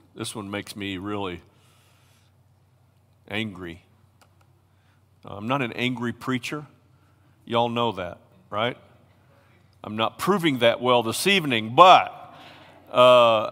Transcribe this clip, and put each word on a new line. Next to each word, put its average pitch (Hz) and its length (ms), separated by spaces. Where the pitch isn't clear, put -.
this - 200
one 101 160
makes 101 240
me 98 240
really 98 420
angry. 92 540
I'm 101 220
not 139 160
an 117 100
angry 120 400
preacher. 131 540
Y'all 117 240
know 117 240
that, 90 260
right? 110 260
I'm 107 120
not 113 220
proving 165 400
that 113 220
well 123 220
this 113 240
evening, 131 480
but, 156 440
uh, 120 600